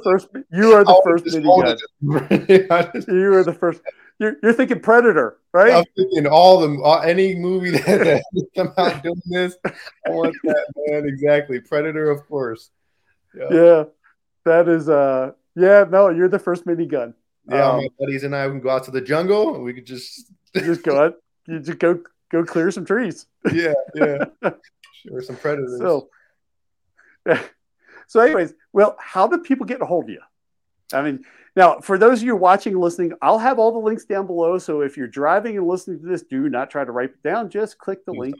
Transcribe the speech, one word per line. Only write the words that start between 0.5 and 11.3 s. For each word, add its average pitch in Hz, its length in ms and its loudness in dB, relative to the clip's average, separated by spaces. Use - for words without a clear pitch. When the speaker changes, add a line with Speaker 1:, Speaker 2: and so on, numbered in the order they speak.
Speaker 1:
you 214 220 4
are 202 100 8
the 180 60 6
Speaker 2:
I 185 120 8
Speaker 1:
first 170 220 0
Speaker 2:
just 160 140 -4
Speaker 1:
minigun. 151 400 2
Speaker 2:
wanted 147 460 -2
to 190 220 6
<laughs> 170 40 2
I 170 80 2
just - 160 -10
Speaker 1:
You 190 260 0
are 185 100 4
the 165 100 -4
first. 170 260 -4
You're, 214 240 -4
you're 226 100 4
thinking 240 280 -2
Predator, 214 580 2
right? 208 180 6
Speaker 2:
I'm 170 120 4
thinking 185 300 -2
all 180 340 8
the, 147 220 -2
all, 151 180 4
any 185 340 0
movie 180 360 -4
<laughs> 151 80 0
that, - 80 -4
that 175 680 0
come 180 220 -4
out 170 260 -2
doing 175 240 -8
this. 180 380 -4
I - 460 -12
want 165 240 -4
that, 151 220 -2
man. 147 180 -4
Exactly. 143 540 -2